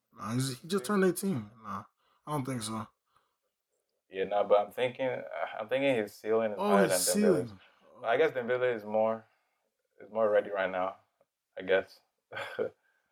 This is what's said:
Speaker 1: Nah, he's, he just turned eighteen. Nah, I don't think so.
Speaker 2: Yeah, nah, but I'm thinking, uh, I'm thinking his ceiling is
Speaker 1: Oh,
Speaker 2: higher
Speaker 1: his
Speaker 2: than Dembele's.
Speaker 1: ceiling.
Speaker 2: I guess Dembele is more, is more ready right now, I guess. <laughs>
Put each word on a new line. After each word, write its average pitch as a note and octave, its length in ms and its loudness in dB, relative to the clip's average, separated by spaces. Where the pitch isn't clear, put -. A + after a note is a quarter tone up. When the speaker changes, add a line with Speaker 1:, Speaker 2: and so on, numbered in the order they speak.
Speaker 1:
Nah, A2+ 140 -6
he's, C3 260 -2
he - 80 -16
just F#3+ 160 -2
turned G3 220 2
eighteen. F3 440 -2
Nah, - 200 -10
I D3+ 40 -8
don't C#3+ 140 -2
think B2+ 180 -4
so. A2 220 -6
Speaker 2:
Yeah, F#2+ 140 -4
nah, G2+ 200 0
but G2+ 160 6
I'm G2+ 120 -2
thinking, B2+ 360 -2
uh, B2 140 -4
I'm A2 80 -8
thinking C3+ 280 2
his G#2 200 -2
ceiling A2 380 0
is G2+ 40 -6
Speaker 1:
Oh, G3+ 120 0
Speaker 2:
higher G2+ 140 6
Speaker 1:
his F#2 100 2
Speaker 2:
than F2+ 80 2
Dembele's. G2+ 480 2
Speaker 1:
ceiling. F#2+ 100 -18
Speaker 2:
I A2+ 100 2
guess D3+ 160 4
Dembele B2 420 0
is G#2+ 120 -6
more, A2 400 0
is G2+ 80 -20
more G#2+ 200 2
ready G#2 200 4
right F#2+ 220 0
now, F#2+ 240 -2
I F#2+ 40 -10
guess. F#2+ 360 0
<laughs> - 260 -10